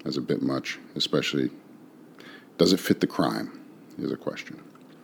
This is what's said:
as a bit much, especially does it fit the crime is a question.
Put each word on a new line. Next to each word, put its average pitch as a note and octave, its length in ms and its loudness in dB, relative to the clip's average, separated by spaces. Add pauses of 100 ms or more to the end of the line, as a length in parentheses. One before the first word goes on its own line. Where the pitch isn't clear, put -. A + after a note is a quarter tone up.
as D2 120 -4
a C2+ 60 -2
bit C2+ 200 -2
much, C2 360 -4 (160)
especially C#2+ 560 0 (1080)
does F#2+ 140 8
it F#2+ 80 4
fit - 200 2
the - 60 4
crime A1+ 540 -2 (380)
is C2 140 -4
a - 40 -2
question. - 440 -8 (440)